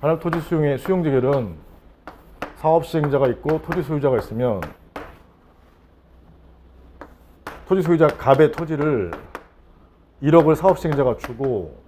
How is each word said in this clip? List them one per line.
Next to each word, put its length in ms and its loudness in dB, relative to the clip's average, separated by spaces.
관할 200 0
토지 200 -4
수용회 360 0
수용 260 -2
재결은 520 0
사업 280 2
시행자가 440 0
있고 340 -2
토지 200 -4
소유자가 360 0
있으면 420 -4
토지 160 0
소유자 240 4
갑의 460 4
토지를 600 -4
일억을 360 6
사업 220 2
시행자가 380 0
주고 600 -6